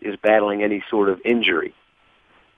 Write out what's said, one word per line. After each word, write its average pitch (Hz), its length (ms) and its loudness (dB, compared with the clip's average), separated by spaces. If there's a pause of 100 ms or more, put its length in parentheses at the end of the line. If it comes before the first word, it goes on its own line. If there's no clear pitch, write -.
is 101 160 -8
battling 104 460 2
any 104 260 -2
sort 101 220 2
of 90 140 -4
injury, 107 500 0 (840)